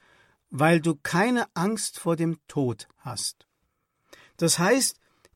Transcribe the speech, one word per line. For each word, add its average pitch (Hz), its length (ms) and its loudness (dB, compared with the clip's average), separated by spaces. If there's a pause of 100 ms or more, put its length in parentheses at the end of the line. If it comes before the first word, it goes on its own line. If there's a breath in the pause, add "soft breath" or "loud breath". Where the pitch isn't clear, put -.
(500 soft breath)
„weil 160 300 4
du 160 140 0
keine 233 600 0
Angst 202 440 -4
vor 170 180 -2
dem 165 220 -2 (100)
Tod 123 400 -2 (100)
hast.“ - 480 -10 (880 soft breath)
Das 165 220 0
heißt, 226 400 2 (380 soft breath)